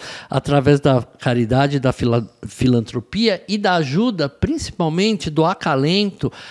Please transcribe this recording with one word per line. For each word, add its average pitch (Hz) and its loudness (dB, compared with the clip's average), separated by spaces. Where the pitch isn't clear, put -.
através 143 2
da 131 2
caridade, 127 0
da 127 2
fila-, 117 0
filantropia 127 0
e 202 -2
da 202 0
ajuda, 165 0
principalmente 190 -2
do 156 2
acalento 175 0